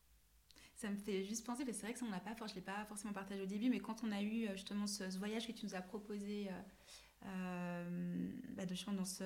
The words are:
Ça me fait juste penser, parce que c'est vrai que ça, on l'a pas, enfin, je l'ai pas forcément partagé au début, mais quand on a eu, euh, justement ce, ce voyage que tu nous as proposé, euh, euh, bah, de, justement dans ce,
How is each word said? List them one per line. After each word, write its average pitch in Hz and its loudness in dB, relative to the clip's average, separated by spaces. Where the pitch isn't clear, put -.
Ça 220 -2
me 202 2
fait 196 2
juste 214 0
penser, 247 0
parce 233 0
que - -4
c'est 196 -2
vrai 233 0
que 247 -4
ça, 247 0
on 214 0
l'a 180 0
pas, 196 -4
enfin, 220 -4
je 208 -4
l'ai 185 -4
pas 196 -2
forcément 208 -4
partagé 196 -2
au 190 2
début, 208 6
mais 233 8
quand 226 -2
on 220 2
a 202 4
eu, 220 2
euh, 196 2
justement 202 0
ce, 202 0
ce 185 0
voyage 214 0
que 233 -4
tu 220 -4
nous 190 -2
as 180 0
proposé, 208 -2
euh, - -10
euh, 175 0
bah, 196 0
de, 185 0
justement 202 0
dans 185 4
ce, 185 -2